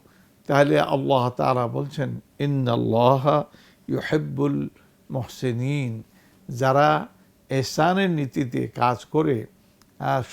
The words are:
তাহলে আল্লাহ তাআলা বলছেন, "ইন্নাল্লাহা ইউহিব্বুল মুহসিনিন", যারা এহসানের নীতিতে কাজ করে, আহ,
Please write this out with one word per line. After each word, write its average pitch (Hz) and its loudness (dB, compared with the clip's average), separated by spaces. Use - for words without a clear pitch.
তাহলে 147 4
আল্লাহ 139 0
তাআলা 127 0
বলছেন, 131 -6
"ইন্নাল্লাহা 131 2
ইউহিব্বুল 143 -2
মুহসিনিন", 123 -4
যারা 139 4
এহসানের 170 0
নীতিতে 135 -4
কাজ 120 -2
করে, 151 0
আহ, 135 -2